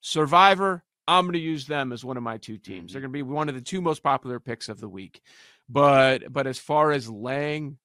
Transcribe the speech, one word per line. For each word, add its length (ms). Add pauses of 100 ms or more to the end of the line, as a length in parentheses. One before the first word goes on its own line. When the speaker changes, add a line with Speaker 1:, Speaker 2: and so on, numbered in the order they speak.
Speaker 1:
Survivor, 840 (240)
I'm 200
gonna 120
use 280
them 260
as 140
one 100
of 60
my 160
two 180
teams. 380
They're 80
Speaker 2:
Mm-hmm. 100
Speaker 1:
gonna 120
be 100
one 160
of 40
the 60
two 220
most 200
popular 380
picks 300
of 100
the 80
week. 320 (500)
But, 640
but 140
as 120
far 340
as 180
laying 760